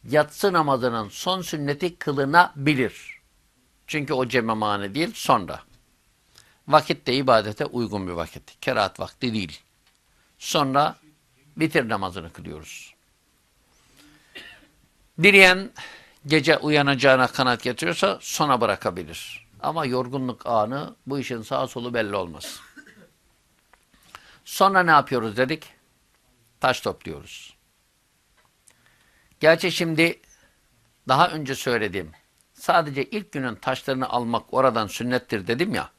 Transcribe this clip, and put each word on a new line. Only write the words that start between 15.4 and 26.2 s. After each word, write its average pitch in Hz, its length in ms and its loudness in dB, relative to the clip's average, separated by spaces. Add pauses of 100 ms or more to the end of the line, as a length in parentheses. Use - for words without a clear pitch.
gece 151 300 4
uyanacağına 139 680 4
kanaat 123 360 0
getiriyorsa 170 580 -2
sona 139 400 0
bırakabilir. 92 840 -4 (140)
Ama 156 260 -4
yorgunluk 127 600 -6
anı 120 500 -2 (100)
bu 139 120 -6
işin 120 240 -8
sağa 135 240 -4
solu 120 280 -10
belli 104 220 -2
olmaz. 85 440 -8 (1800)
Sonra 190 380 4
ne 170 80 2
yapıyoruz 123 460 2
dedik? 131 280 -2 (960)